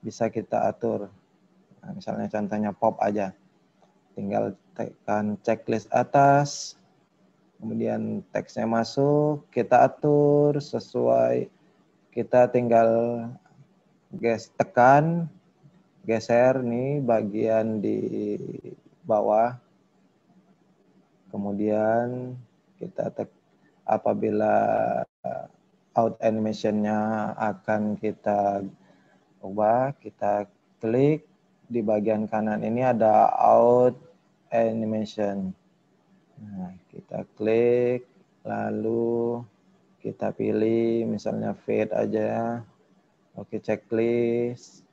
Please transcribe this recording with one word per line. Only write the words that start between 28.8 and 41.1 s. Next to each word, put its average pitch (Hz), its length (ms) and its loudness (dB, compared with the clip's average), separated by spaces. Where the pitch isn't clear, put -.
ubah, 110 560 0
kita 104 480 -4
klik 135 480 0
di 117 160 -4
bagian 107 480 0
kanan 107 320 -2
ini 113 240 -2
ada 110 480 4
out 120 640 6
animation. 107 960 -2
Nah, 98 320 -12
kita - 480 -12
klik, 120 720 0
lalu 117 960 -4
kita - 320 -8
pilih 113 800 0